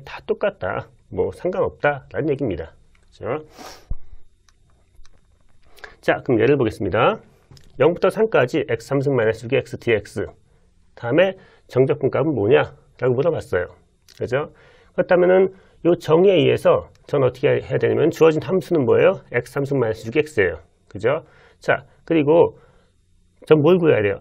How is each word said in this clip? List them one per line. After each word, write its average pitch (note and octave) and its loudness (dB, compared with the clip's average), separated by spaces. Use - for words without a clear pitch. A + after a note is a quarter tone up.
다 - -18
똑같다. - -6
뭐, F#2 -4
상관없다라는 D3 -4
얘기입니다. A2 -6
그죠? A#2+ -10
자, - 0
그럼 B2 0
예를 C3+ 2
보겠습니다. A2+ -2
영부터 F3 2
삼까지 E3 0
X A#2 -6
삼 C#3 -2
승 C#3 0
마이너스 A2+ -2
육의 B2 -2
X - -10
디엑스. G#2+ -4
다음에 D#3+ 0
정적분 C3+ 0
값은 C#3+ -2
뭐냐? B2 0
라고 B2+ 0
물어봤어요. A#2+ -2
그죠? B2 -4
그렇다면은 F3+ 2
요 E3+ 4
정의에 E3+ 4
의해서 C3 2
전 C#3 0
어떻게 B2+ 0
해야 B2 -2
되냐면 A#2+ 0
주어진 D#3 2
함수는 F3+ -2
뭐예요? D3+ 4
X A#2+ -4
삼 C#3+ -4
승 C3+ -4
마이너스 A2 -4
육 A2+ -6
엑스예요. G#2 0
그죠? A#2+ -4
자, - -2
그리고 D#3 2
전 D#3 4
뭘 F3 4
구해야 C3+ 2
돼요? G2 -2